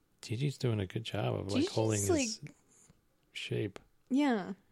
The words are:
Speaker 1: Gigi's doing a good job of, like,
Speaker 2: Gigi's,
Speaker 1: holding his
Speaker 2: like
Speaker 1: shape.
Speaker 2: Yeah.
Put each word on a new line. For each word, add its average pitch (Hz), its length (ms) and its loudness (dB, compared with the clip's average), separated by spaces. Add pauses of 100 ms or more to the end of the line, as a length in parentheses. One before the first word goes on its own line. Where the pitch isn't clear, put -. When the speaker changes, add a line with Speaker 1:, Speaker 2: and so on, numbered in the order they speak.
(240)
Speaker 1:
Gigi's 131 340 -2
doing 113 220 2
a 95 80 0
good 113 160 -6
job 113 320 -2
of, 95 160 -4
like, 269 120 2
Speaker 2:
Gigi's, 381 80 -2
Speaker 1:
holding 110 280 2
his 101 100 0
Speaker 2:
like 269 220 4 (1040)
Speaker 1:
shape. 117 440 -4 (320)
Speaker 2:
Yeah. 233 440 2 (180)